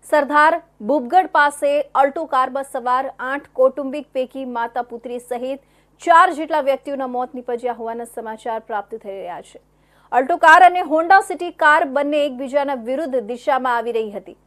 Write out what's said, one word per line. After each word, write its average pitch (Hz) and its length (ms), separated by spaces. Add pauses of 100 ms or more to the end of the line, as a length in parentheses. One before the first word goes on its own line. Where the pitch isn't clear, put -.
સરદાર 302 540 (180)
બુબગઢ 269 460
પાસે 294 540
અલ્ટો 285 440
કારમાં 262 460
સવાર 254 480
આઠ 269 340
કૌટુંબિક 269 580
પૈકી 262 340
માતા 240 360
પુત્રી 240 380
સહિત 254 400 (460)
ચાર 339 280
જેટલા 302 280
વ્યક્તિઓના 269 460
મોત 254 280
નીપજ્યા 240 380
હોવાના 226 300
સમાચાર 226 560
પ્રાપ્ત 220 360
થઈ 208 160
રહ્યા 180 300
છે. - 180 (520)
અલ્ટો 269 260
કાર 339 260
અને 359 180
હોન્ડા 339 400
સિટી 349 300
કાર 320 340
બંને 285 400
એકબીજાના 277 480
વિરુદ્ધ 262 460
દિશામાં 247 580
આવી 233 140
રહી 220 200
હતી - 360